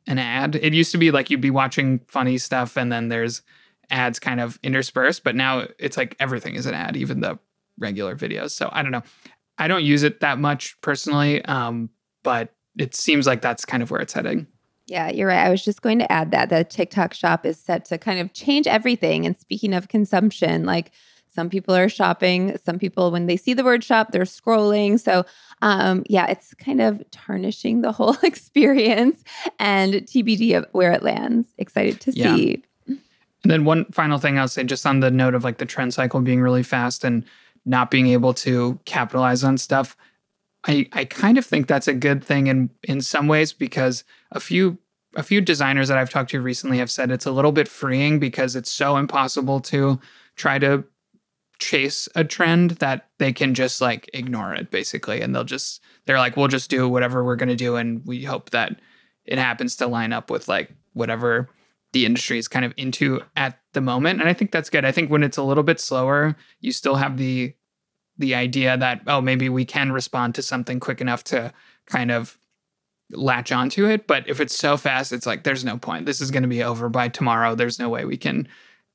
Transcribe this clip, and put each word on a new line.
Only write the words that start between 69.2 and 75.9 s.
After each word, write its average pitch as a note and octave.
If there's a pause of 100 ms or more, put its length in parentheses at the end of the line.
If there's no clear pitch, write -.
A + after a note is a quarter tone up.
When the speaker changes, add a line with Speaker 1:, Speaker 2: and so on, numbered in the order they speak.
Speaker 1:
maybe C3
we B2+
can C3+
respond B2
to C#3+
something B2+
quick B2+
enough B2
to A#2+ (320)
kind B2
of A#2+ (720)
latch B2+
onto C3
it." G#3+
But C#3
if D3
it's C3+
so D3
fast, C3+
it's A#2+
like, A#2+
"There's C3+
no A#2
point. E2